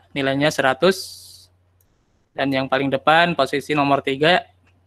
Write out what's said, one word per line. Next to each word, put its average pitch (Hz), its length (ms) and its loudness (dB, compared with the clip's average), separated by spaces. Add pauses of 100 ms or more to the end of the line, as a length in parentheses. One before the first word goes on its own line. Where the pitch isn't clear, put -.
(120)
nilainya 139 400 0
seratus. 170 640 0 (1200)
Dan 139 160 -2
yang 131 160 -2
paling 135 240 -2
depan 160 480 2
posisi 139 320 -4
nomor 143 320 0
tiga, 147 400 0 (440)